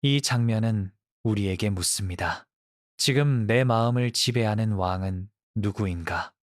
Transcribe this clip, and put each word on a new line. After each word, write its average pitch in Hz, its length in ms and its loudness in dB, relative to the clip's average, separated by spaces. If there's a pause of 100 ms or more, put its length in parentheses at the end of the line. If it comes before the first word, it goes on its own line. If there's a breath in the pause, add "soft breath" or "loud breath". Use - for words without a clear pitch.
이 139 200 2
장면은 113 680 0 (320)
우리에게 101 460 0
묻습니다. 90 760 -4 (500)
지금 135 500 2
내 120 160 4
마음을 120 480 2
지배하는 110 640 0
왕은 95 560 -2 (260)
누구인가? 95 880 -4